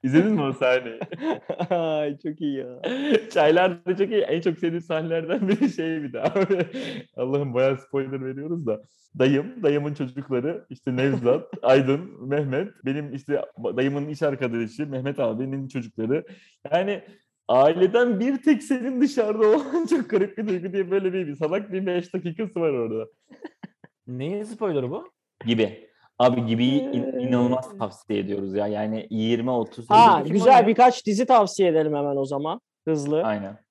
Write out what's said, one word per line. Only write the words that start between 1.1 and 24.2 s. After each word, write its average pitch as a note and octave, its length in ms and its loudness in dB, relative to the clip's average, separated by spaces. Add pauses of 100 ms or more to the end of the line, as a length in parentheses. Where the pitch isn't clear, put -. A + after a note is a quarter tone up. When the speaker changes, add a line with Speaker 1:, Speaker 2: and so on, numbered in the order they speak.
Speaker 2:
<laughs> - 0 -
Ay, D#3 480 -2
çok D3+ 220 -10
iyi C#3+ 180 -4
ya. B2+ 240 -12 (220)
Speaker 1:
<laughs> C#4+ 280 0
Çaylar E3+ 540 2
da F3+ 100 -2
çok G3 140 0
iyi. G#3 120 2
En D#3+ 180 -2
çok E3 180 -2
sevdiğim E3+ 240 -4
sahnelerden E3 680 -2
biri G#3+ 220 2
şey D#3+ 320 -4
bir B2+ 100 -10
de A#2 100 -6
abi. F3+ 440 0 (240)
<laughs> - 260 -14
Allah'ım C3 380 -2
bayağı C3 240 2
spoiler C3+ 460 -6
veriyoruz C#3+ 420 -8
da. G#2+ 160 -2 (360)
Dayım, D3 440 2
dayımın D3 320 0
çocukları, C3+ 760 -4
işte B2+ 260 -6
Nevzat, B2+ 580 2
<laughs> - 80 -12
Aydın, C3+ 680 2
Mehmet. C#3+ 400 -2 (160)
Benim C#3 300 -4
işte C#3+ 280 -4 (340)
dayımın C#3 320 -2
iş D3+ 140 -6
arkadaşı, B2+ 640 -4
Mehmet C#3 340 -6
abinin C3+ 480 -4
çocukları. A#2 560 -4 (480)
Yani F#3+ 300 -2 (460)
aileden F#3+ 720 4
bir C4 220 -2
tek C#4 200 4
senin B3+ 380 -4
dışarıda A3 480 2
olan C#4+ 380 2
<laughs> - 40 -6
çok D4+ 200 0
garip G3+ 280 0
bir G#3+ 100 -4
duygu F3+ 240 -4
diye F#3+ 180 -2
böyle F#3+ 220 0
bir, F#3 140 -4
bir C#3+ 80 -8
salak F3+ 380 -4
bir F#3+ 140 -4
beş F3+ 280 -2
dakikası F3+ 460 -6
var D#3+ 100 2
orada. A2+ 360 -4 (1000)
Speaker 3:
Neyin D3 380 -8